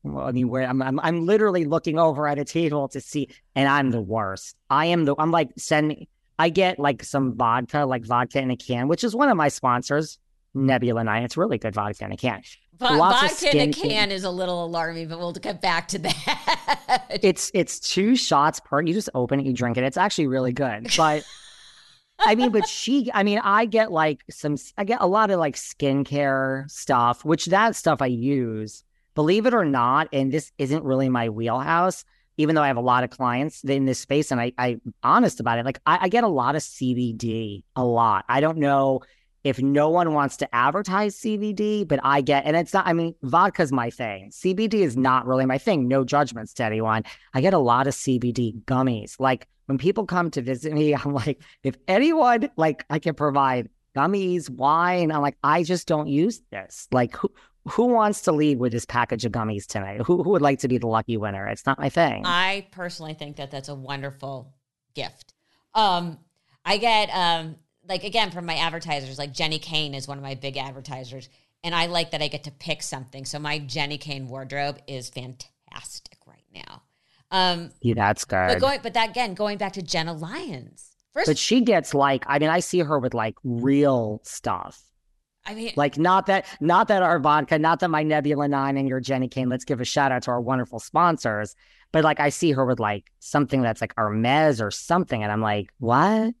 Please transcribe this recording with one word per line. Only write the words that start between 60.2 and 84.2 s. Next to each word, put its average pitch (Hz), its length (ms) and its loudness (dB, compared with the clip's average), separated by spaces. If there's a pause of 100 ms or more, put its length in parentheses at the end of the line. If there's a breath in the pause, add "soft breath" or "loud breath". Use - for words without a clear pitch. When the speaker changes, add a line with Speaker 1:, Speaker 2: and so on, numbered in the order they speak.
Speaker 1:
who 160 80 0
would 180 120 4
like 139 180 2
to 135 80 -2
be 123 100 2
the 120 80 -4
lucky 113 300 0
winner? 101 300 -6
It's 110 200 -6
not 135 120 0
my 143 100 -4
thing. 131 360 0
Speaker 2:
I 190 480 -2
personally 170 420 -12
think 147 220 -14
that 139 140 -12
that's 135 180 -12
a 147 60 -12
wonderful 135 800 -12 (400)
gift. - 400 -12 (400)
Um, 175 440 0 (460)
I 196 140 0
get, 214 320 2
um, 165 460 -2 (300)
like, 185 160 -6
again, 208 280 -2
from 170 160 -10
my 165 100 -4
advertisers, 151 640 -4
like, 143 160 -10
Jenni 156 260 -2
Kayne 156 340 -6
is 135 140 -12
one 139 80 -10
of 139 80 -14
my 135 120 -10
big 135 200 -10
advertisers, 131 720 -12 (340)
and 170 120 -6
I 170 100 2
like 170 280 -2
that 151 100 -4
I 151 60 -2
get 147 160 -10
to 151 60 -12
pick - 320 -8
something. 131 440 -12
So 147 120 -10
my 151 220 -6
Jenni 143 400 -6
Kayne 139 260 -10
wardrobe 139 600 -8
is 131 240 -12
fantastic - 1080 -18 (100)
right - 120 -20 (160)
now. - 280 -20 (480)
Um, 180 420 0 (100)
Speaker 1:
Yeah, 117 120 2
that's 104 300 0
good. 92 240 0
Speaker 2:
but - 120 2
going, 269 220 0
but 233 120 -8
that, 226 160 0
again, 233 240 -4
going 208 240 -4
back 190 160 -6
to 196 80 -10
Jenna 165 320 -4
Lyons. 175 800 -12 (160)
First 339 140 -2
Speaker 1:
But 151 100 2
she 247 240 2
gets, 202 320 2
like, 139 340 2
I 143 120 0
mean, 156 100 2
I 170 120 2
see - 200 -2
her 151 180 0
with, 123 140 -2
like, 113 220 -4 (100)
real 123 800 2